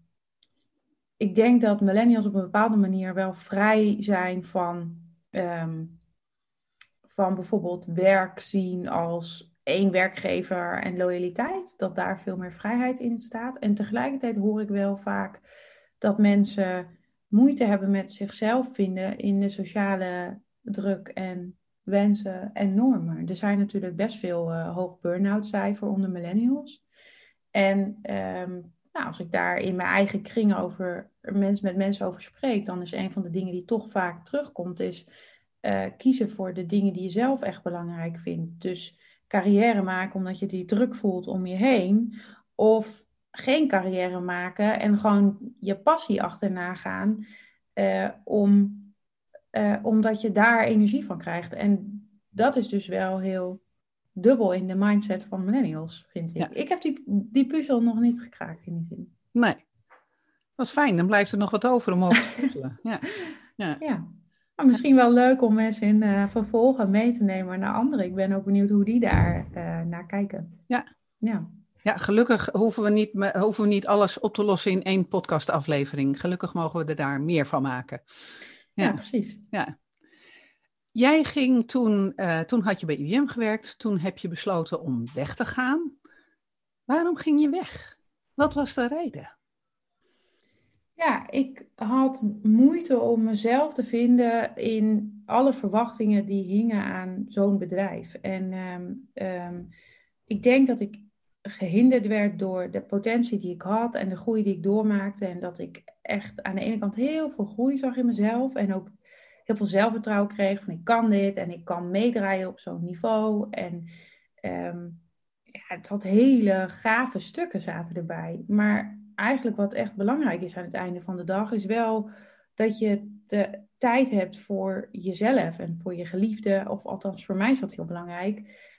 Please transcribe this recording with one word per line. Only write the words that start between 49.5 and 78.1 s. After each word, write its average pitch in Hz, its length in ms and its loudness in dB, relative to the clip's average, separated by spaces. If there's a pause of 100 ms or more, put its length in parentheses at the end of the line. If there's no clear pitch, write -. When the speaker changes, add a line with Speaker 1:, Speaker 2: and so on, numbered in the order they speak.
Speaker 1:
omdat 220 400 2
je 214 100 0
daar 226 340 4
energie 214 400 4
van 180 120 -8
krijgt. 170 360 -8
En - 480 -2 (280)
dat 233 260 2
is 220 120 0
dus 202 200 -4
wel 190 320 -2
heel 185 420 -4 (500)
dubbel 208 420 4
in 190 140 -2
de 185 80 -4
mindset 202 480 2
van 190 220 -6
millennials, 165 640 -2
vind 165 200 -8
ik. 165 120 -4
Speaker 2:
Ja. - 100 -4
Speaker 1:
Ik - 180 -4
heb 359 120 -2
die, - 260 -4
die 208 400 2
puzzel 285 340 0
nog 226 180 2
niet 240 220 2
gekraakt - 440 -14
in 170 120 -10
die 165 120 -6
zin. 175 260 -14 (160)
Speaker 2:
Nee. 233 340 2 (920)
Dat 254 100 -4
is - 60 -6
fijn, 269 260 2
dan 175 100 4
blijft 202 240 4
er 208 60 -2
nog 202 140 0
wat 208 140 0
over 247 280 2
om 180 100 4
over 185 180 6
te - 200 -8
puzzelen. 131 420 -4
Speaker 1:
<laughs> - 0 -
Speaker 2:
Ja. 226 160 -4 (560)
Ja. 202 240 -4
Speaker 1:
Ja. 262 280 -4 (480)
Maar 285 100 2
misschien 262 300 6
wel 240 180 8
leuk 254 280 6
om 220 180 6
eens 220 200 0
in, 214 240 6
eh, 202 260 2
vervolgen 226 600 2
mee 233 280 4
te 214 60 0
nemen 190 360 -2
naar 196 140 -2
anderen. 240 320 0
Ik 180 100 -6
ben 190 160 0
ook 196 140 -2
benieuwd 202 240 4
hoe 202 140 4
die 226 160 2
daar, 170 540 2
eh, 165 280 -6
naar 170 240 -6
kijken. - 640 -6
Speaker 2:
Ja. - 280 -4 (220)
Speaker 1:
Ja. 208 320 -2 (320)
Speaker 2:
Ja, 208 160 0
gelukkig 220 540 2
hoeven 214 320 2
we 208 60 2
niet 214 240 2
me-, 196 260 0
hoeven 214 240 2
we 208 60 4
niet 202 180 2
alles 202 320 2
op 214 140 -2
te 208 100 0
lossen 202 280 2
in 185 120 0
één 190 240 2
podcastaflevering. 143 1120 -2
Gelukkig 180 340 -4
mogen 165 260 -4
we 156 60 -4
er 151 100 -4
daar 139 260 -2
meer 156 240 0
van 135 160 -2
maken. 131 400 -6 (720)